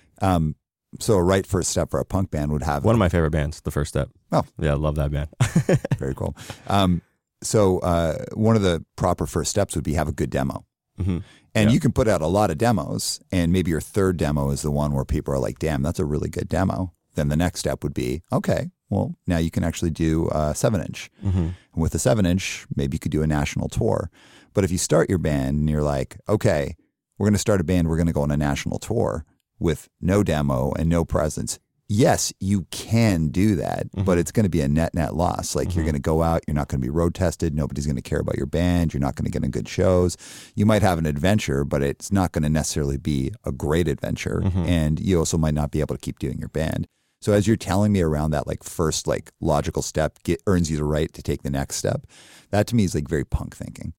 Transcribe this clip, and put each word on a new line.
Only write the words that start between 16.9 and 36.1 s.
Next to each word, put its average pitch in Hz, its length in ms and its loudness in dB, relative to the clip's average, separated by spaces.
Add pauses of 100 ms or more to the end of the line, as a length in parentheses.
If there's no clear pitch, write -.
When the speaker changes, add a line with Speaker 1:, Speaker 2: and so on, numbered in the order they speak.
Speaker 1:
Then 78 140 0
the 73 60 2
next 85 240 0
step 69 240 -4
would 71 100 -4
be, 65 380 -4
"Okay, - 400 -2 (180)
well, 98 260 -2 (120)
now 85 100 2
you 82 140 0
can 90 120 -2
actually 85 280 -2
do 80 400 2
a 76 240 0
seven 110 260 0
inch." - 300 -12 (120)
Speaker 2:
Mm-hmm. 95 160 0
Speaker 1:
And 85 140 -2 (220)
with - 180 0
a 82 60 -2
seven 113 260 2
inch, 90 400 -2 (100)
maybe 69 200 -2
you - 40 -6
could - 120 -4
do 76 120 2
a 78 40 2
national 73 420 0
tour. - 400 0 (440)
But 101 100 4
if 85 80 2
you 92 80 0
start - 300 2
your 95 100 2
band 73 400 0
and 76 100 2
you're 76 140 2
like, 69 340 -2 (100)
"Okay, 82 480 0 (440)
we're 101 80 2
gonna 104 100 4
start 101 240 2
a - 40 -4
band, 87 220 2
we're 80 100 0
gonna 85 160 2
go 73 100 2
on 73 80 0
a 73 60 0
national 71 420 -2
tour - 460 -2 (340)
with - 300 -2 (120)
no 98 220 4
demo 71 500 0
and 80 160 0
no 85 160 2
presence." - 540 -2 (300)
Yes, 117 520 2
you 98 280 0
can 101 600 2
do 95 260 2
that, 50 360 -4
Speaker 2:
Mm-hmm. 101 120 -4
Speaker 1:
but 90 140 4
it's 85 160 0
gonna 104 160 2
be 82 100 0
a 71 80 2
net, 78 260 0
net 62 220 -2
loss. - 400 -2
Like, 78 180 -2
you're 85 120 0
Speaker 2:
Mm-hmm. 78 60 0
Speaker 1:
gonna 73 80 -2
go 80 220 2